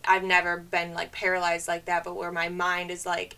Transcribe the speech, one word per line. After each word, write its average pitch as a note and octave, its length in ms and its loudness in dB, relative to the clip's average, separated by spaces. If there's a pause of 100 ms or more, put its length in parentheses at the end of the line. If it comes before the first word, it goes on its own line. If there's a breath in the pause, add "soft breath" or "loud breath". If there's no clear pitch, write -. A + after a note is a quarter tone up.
I've F#3 160 6
never F3 340 4
been, E3+ 380 -4
like, E3+ 160 -6
paralyzed F3+ 560 0
like E3+ 200 -4
that, F3 180 0
but F3+ 100 -8
where F3 160 -6
my E3+ 180 -2
mind F3+ 440 -2
is, F3 120 -8
like, F3+ 340 -2